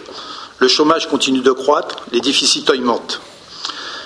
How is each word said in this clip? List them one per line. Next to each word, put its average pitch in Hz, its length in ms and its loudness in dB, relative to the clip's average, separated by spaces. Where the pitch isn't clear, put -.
Le 127 60 4
chômage 156 420 4
continue 131 320 0
de 127 120 6
croître, 147 440 0
les 120 100 0
déficits 135 480 0
augmentent. 123 520 0